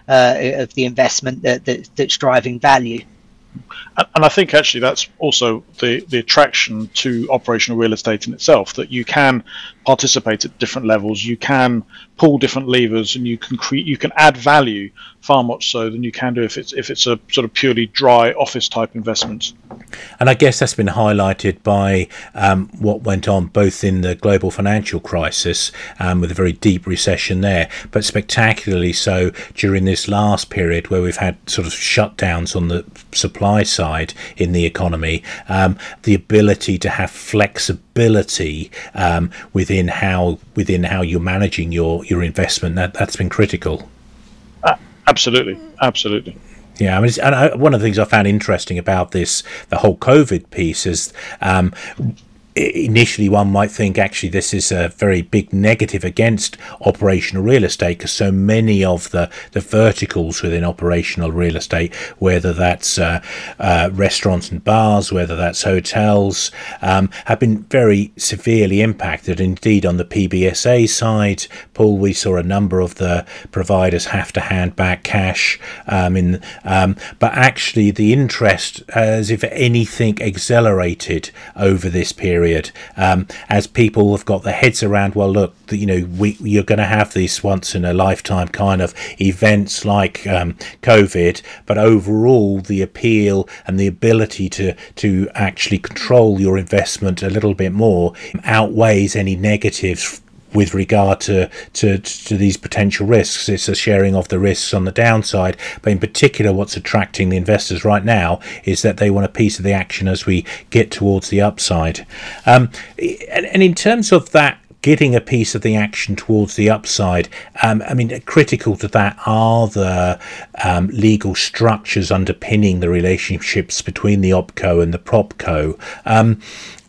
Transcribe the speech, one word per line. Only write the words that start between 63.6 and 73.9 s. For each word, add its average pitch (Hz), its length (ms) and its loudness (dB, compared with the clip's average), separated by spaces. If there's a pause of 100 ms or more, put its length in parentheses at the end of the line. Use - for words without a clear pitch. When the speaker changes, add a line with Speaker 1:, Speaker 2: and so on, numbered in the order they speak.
Speaker 3:
restaurants 95 580 0
and 85 140 -8
bars, 107 480 2
whether 87 240 -2
that's 85 280 -4
hotels, 101 880 0 (320)
um, 95 280 2 (160)
have 113 140 0
been 110 240 0
very 104 520 2
severely 101 640 0
impacted. 92 600 -4
Indeed, 95 440 2
on 87 120 0
the 87 80 -4
P 98 220 -2
B 92 180 0
S 90 200 -2
A 120 220 4
side, 107 580 -2 (280)
Paul, 107 240 4
we 98 160 2
saw 95 220 -2
a 87 80 0
number 92 380 0
of 87 140 -4
the 87 300 -2 (260)
providers 92 560 0